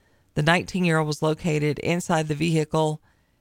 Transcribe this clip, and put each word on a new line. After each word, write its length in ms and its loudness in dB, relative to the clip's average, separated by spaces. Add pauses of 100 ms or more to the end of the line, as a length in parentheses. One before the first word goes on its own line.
(340)
The 80 0
nineteen-year-old 640 2
was 160 -6
located 580 0
inside 480 0
the 60 -4
vehicle 680 0 (400)